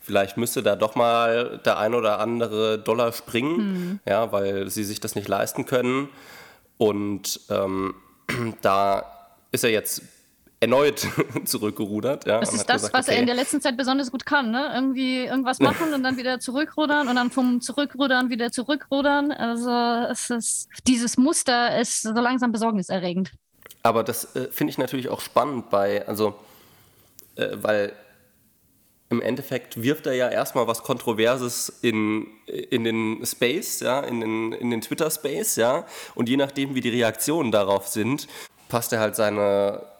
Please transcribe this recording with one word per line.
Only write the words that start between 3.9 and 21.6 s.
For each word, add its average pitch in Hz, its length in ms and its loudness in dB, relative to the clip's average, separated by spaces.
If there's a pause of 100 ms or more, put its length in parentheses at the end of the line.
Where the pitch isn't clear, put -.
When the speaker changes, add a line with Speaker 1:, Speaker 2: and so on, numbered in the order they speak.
Speaker 1:
ja, 107 280 2
weil 98 360 -2
sie 107 140 -4
sich 101 160 -6
das - 160 -8
nicht 101 140 -6
leisten 110 360 -2
können. 131 440 0 (680)
Und, 101 640 0 (100)
ähm, 98 440 -2 (340)
<clears throat> 113 340 -6
da 98 440 2 (480)
ist - 100 -2
er 123 60 4
jetzt - 320 0 (600)
erneut 131 460 4 (180)
<laughs> 143 200 -6
zurückgerudert, 107 800 -2
ja, 110 120 4
Speaker 2:
Das 117 100 -2
Speaker 1:
und - 60 -4
Speaker 2:
ist 233 60 -2
Speaker 1:
hat - 80 -6
Speaker 2:
das, 247 120 4
Speaker 1:
gesagt, 214 120 -4
Speaker 2:
was 254 140 0
er 262 60 2
Speaker 1:
okay. 240 80 4
Speaker 2:
in 247 60 4
der 240 80 2
letzten 254 260 0
Zeit 254 160 0
besonders 262 340 0
gut 247 140 -8
kann, 277 260 2
ne? 262 240 -2
Irgendwie 254 500 0
irgendwas 254 340 -2
machen 294 340 2
und 269 100 0
dann 262 140 0
wieder 254 220 -2
zurückrudern 294 680 0
und 247 80 2
dann 247 160 2
vom 247 300 2
Zurückrudern 254 680 0
wieder 240 220 -2
zurückrudern. 285 800 0
Also 233 400 -2 (400)
es - 200 -6
ist, - 360 -4 (200)
dieses 240 300 2
Muster 247 640 4